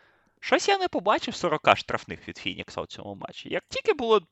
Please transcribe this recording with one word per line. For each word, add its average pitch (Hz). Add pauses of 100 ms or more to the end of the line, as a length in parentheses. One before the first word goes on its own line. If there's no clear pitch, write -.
(400)
Щось -
я 392
не 359
побачив 240
сорока 151
штрафних -
від -
Фінікса 85
у 80
цьому 101
матчі. -
Як -
тільки 480
було 226